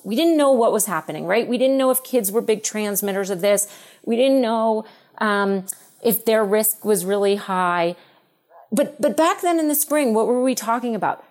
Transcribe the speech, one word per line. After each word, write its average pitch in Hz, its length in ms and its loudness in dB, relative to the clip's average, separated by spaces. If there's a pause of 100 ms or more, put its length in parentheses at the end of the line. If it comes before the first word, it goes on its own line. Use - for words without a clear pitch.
we 202 120 -4
didn't 330 200 2
know 285 160 4
what 233 200 4
was 220 140 0
happening, 156 400 -6
right? 208 200 0
We 240 120 -2
didn't 269 200 2
know 262 120 2
if 247 120 0
kids 208 300 -2
were 226 80 0
big 214 220 -2
transmitters 202 680 -4
of 180 100 -4
this. 202 280 2 (360)
We 226 120 -2
didn't 269 240 4
know, 220 440 0 (340)
um, 202 480 0 (360)
if 233 220 0
their 220 200 2
risk 214 400 0
was 202 200 0
really 202 320 0
high. 175 580 -2 (800)
But, - 280 -2
but 285 160 0
back 349 260 2
then 339 180 0
in 302 80 0
the 294 80 0
spring, 285 380 0
what 220 120 2
were 247 160 0
we 254 140 0
talking 233 400 -4
about? 170 340 -4